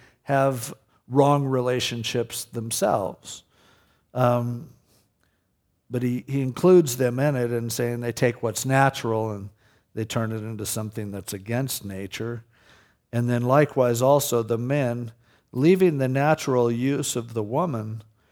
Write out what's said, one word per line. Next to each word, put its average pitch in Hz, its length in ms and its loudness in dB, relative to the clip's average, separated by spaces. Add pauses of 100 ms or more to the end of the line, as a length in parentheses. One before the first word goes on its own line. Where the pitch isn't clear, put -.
(240)
have 135 500 0 (340)
wrong 139 380 4
relationships 123 1000 -4
themselves. - 1000 -4 (720)
Um, 120 560 0 (1200)
but 120 140 -4
he, 123 240 -2
he 139 140 -2
includes 135 560 4
them 123 220 0
in 143 160 2
it 120 160 -2
and 117 220 -4
saying 120 260 -4
they 120 120 -4
take 120 300 0
what's 113 240 -4
natural 120 680 2
and 101 180 -10 (460)
they 110 100 -4
turn 110 260 -2
it 110 120 -6
into 107 220 -8
something 107 460 -6
that's 98 220 -10
against 117 500 -6
nature. 101 640 -8 (640)
And 120 180 0
then 120 120 0
likewise 123 600 4
also 131 420 4
the 117 140 -2
men, 120 540 -2 (400)
leaving 170 460 4
the 131 100 2
natural 135 640 2
use 131 440 -2
of 117 180 -6
the 113 100 -4
woman, 113 600 -4 (280)